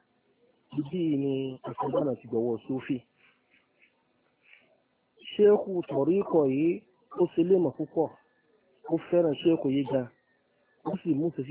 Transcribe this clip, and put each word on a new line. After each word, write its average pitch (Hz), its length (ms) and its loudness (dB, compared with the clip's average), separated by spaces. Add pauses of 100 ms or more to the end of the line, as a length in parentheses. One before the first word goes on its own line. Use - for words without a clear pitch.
(720)
Ibi 147 440 -2
ni 135 460 -2
Hassan 135 280 -6
Banna 147 240 0
ti - 140 -14
gbọ́wọ́ 117 340 0
Sufi. 131 400 -6 (2250)
Ṣéèkù 202 560 2
tọ̀ríkọ̀ 156 640 0
yìí, 160 360 0 (300)
ó 175 140 2
ṣe - 160 0
lémọ̀ 175 320 4
púpọ̀. 156 360 -2 (760)
Ó 165 120 -2
fẹ́ràn 165 380 2
ṣéèkù 165 340 2
yìí 135 160 0
gan. 127 220 0 (800)
Ó 160 120 -4
sì 170 180 -2
mú 156 160 -2
sí 139 200 -8